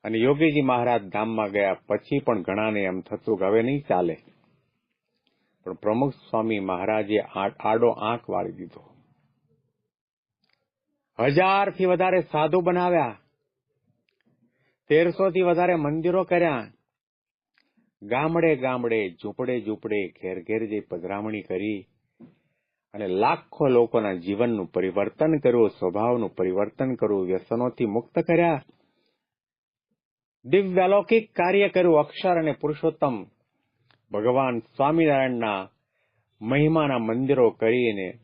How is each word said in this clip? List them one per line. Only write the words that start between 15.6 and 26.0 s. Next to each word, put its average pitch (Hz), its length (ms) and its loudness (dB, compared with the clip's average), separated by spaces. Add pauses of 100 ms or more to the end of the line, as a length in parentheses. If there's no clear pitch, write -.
મંદિરો 165 480 0
કર્યા, 165 440 0 (1300)
ગામડે 156 540 0
ગામડે, 120 540 -2
ઝૂંપડે 120 520 -6
ઝૂંપડે, 104 460 -4
ઘેર 92 320 -10
ઘેર 110 260 -4
જઈ 104 140 -6
પધરામણી 98 600 -8
કરી 95 440 -6 (1080)
અને 104 140 -8
લાખો 127 600 0
લોકોના 117 460 2
જીવનનું 98 540 -2
પરિવર્તન 101 680 -2
કર્યું, 120 320 4
સ્વભાવનું 104 680 -2